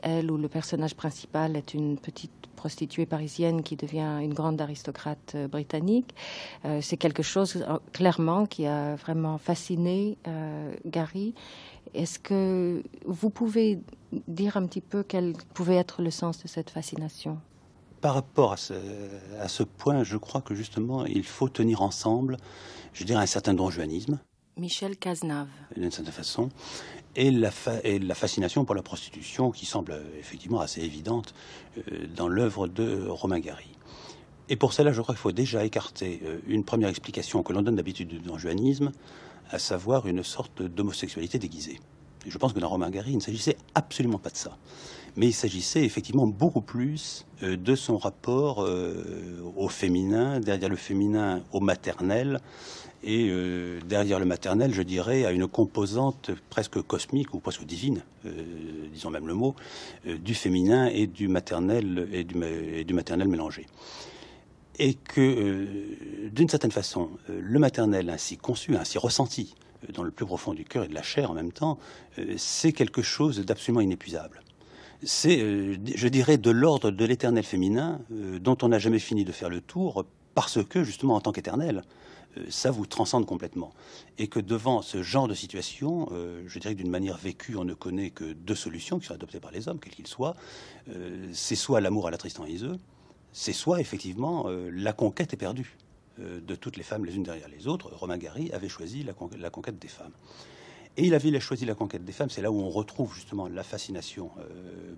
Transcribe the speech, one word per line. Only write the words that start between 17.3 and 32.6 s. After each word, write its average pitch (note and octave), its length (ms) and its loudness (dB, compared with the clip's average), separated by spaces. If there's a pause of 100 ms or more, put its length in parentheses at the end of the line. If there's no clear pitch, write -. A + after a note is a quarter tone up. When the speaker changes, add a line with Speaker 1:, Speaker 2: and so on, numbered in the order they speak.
Speaker 2:
Par D3 140 2
rapport C3 400 4
à F#2+ 40 -4
ce, - 180 -8 (680)
à G2 80 -2
ce - 140 0
point, C#3 420 2
je G2+ 100 -4
crois A2 240 -2
que A2 160 -6
justement, A2+ 500 -4
il - 200 0
faut - 240 0
tenir A2+ 320 4
ensemble, A#2+ 560 2 (560)
je - 100 -8
dirais, G#2+ 180 4
un G2 40 4
certain G2 280 2
donjuanisme. F2+ 680 0 (360)
Speaker 1:
Michel F#3+ 400 -4
Cazenave. D#3+ 500 -2 (300)
Speaker 2:
D'une F2+ 140 0
certaine D#2+ 220 -8
façon, - 360 -2 (680)
et C3+ 160 8
la A2+ 200 6
fa-, A2+ 340 -2
et G2+ 140 4
la F#2 140 0
fascination G#2 520 2
pour G#2 100 2
la F#2 80 -2
prostitution - 640 -2
qui - 160 -8
semble, E2+ 280 -4
euh, D2+ 260 -10
effectivement A#2 400 -4
assez D#2+ 220 -4
évidente, E2 520 -4 (440)
euh, E2 280 -8 (100)
dans F2 120 -2
l'œuvre G2 400 2